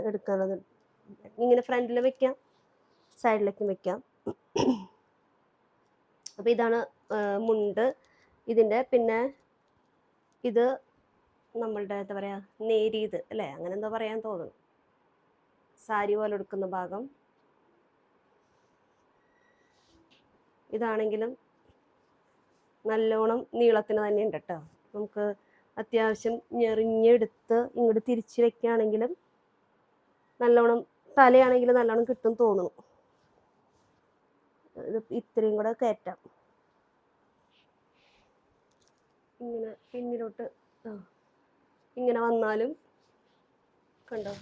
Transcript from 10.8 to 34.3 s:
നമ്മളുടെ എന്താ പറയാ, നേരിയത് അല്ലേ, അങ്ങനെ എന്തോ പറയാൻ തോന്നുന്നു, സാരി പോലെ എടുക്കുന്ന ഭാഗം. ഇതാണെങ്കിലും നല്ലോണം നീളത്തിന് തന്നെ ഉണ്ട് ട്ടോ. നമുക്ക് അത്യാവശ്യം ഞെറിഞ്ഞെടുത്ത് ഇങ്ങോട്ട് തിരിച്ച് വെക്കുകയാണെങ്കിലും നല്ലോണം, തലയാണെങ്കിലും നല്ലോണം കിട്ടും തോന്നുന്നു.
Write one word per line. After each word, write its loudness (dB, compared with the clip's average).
നമ്മളുടെ -6
എന്താ -8
പറയാ, -8
നേരിയത് -2
അല്ലേ, -8
അങ്ങനെ -10
എന്തോ -8
പറയാൻ -6
തോന്നുന്നു, -10
സാരി -2
പോലെ -2
എടുക്കുന്ന -6
ഭാഗം. -8
ഇതാണെങ്കിലും -2
നല്ലോണം 0
നീളത്തിന് 2
തന്നെ 0
ഉണ്ട് -4
ട്ടോ. -10
നമുക്ക് -8
അത്യാവശ്യം -2
ഞെറിഞ്ഞെടുത്ത് 2
ഇങ്ങോട്ട് 2
തിരിച്ച് -4
വെക്കുകയാണെങ്കിലും 0
നല്ലോണം, 4
തലയാണെങ്കിലും 8
നല്ലോണം 2
കിട്ടും -2
തോന്നുന്നു. 0